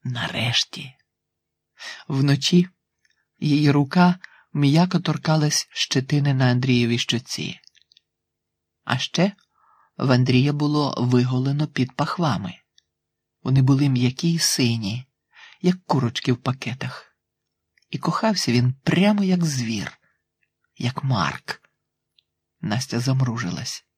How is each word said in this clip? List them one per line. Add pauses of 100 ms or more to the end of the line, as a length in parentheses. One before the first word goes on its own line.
Нарешті». (1120)
Вночі (720)
її
рука (340)
м'яко
торкалась
щетини
на
Андрієвій
щоці. (1200)
А
ще (640)
в
Андрія
було
виголено
під
пахвами. (880)
Вони
були
м'які
й
сині, (560)
як (100)
курочки
в
пакетах. (720)
І
кохався
він
прямо
як
звір, (760)
як
Марк. (1000)
Настя
замружилась. (140)